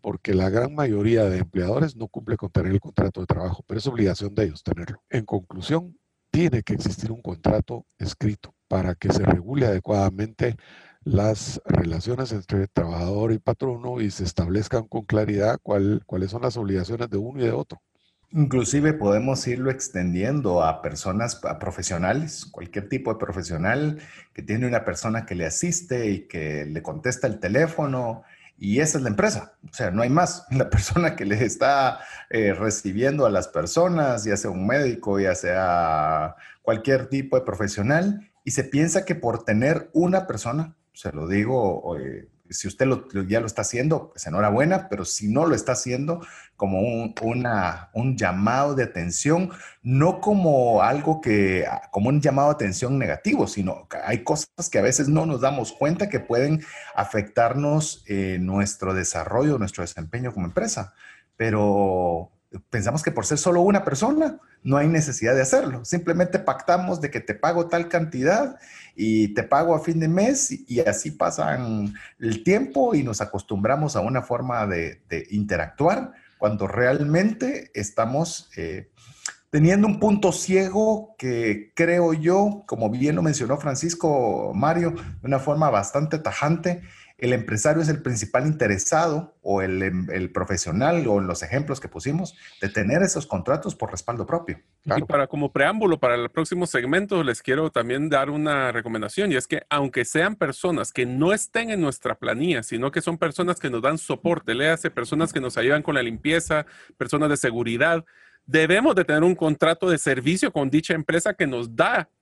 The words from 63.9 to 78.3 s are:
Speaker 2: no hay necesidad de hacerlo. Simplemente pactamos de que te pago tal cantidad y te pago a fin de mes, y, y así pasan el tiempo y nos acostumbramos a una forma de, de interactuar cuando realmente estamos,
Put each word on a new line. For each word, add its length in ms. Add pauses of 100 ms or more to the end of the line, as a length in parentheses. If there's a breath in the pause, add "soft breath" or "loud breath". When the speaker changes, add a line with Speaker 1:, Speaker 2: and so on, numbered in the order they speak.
Speaker 2:
no 140
hay 100
necesidad 480
de 60
hacerlo. 420
Simplemente 560
pactamos 640
de 100
que 80
te 160
pago 320
tal 220
cantidad 680 (380 loud breath)
y 380
te 100
pago 320
a 60
fin 180
de 80
mes, 440
y, 180
y 100
así 320
pasan 840 (240 loud breath)
el 280
tiempo 500
y 80
nos 160
acostumbramos 800
a 20
una 220
forma 440
de, 440
de 220
interactuar 840 (240 loud breath)
cuando 300
realmente 1080
estamos, 840